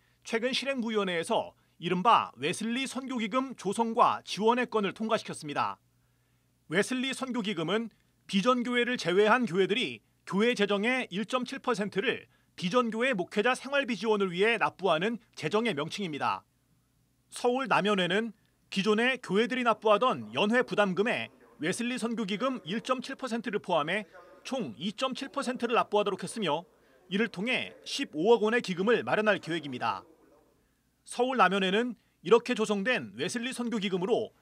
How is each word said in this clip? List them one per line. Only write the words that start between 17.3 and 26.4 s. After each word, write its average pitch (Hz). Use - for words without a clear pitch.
남연회는 190
기존에 220
교회들이 247
납부하던 208
연회 214
부담금에 190
웨슬리 233
선교기금 220
일점칠 247
퍼센트를 233
포함해 180
총 226
이점칠 254
퍼센트를 240
납부하도록 196
했으며 175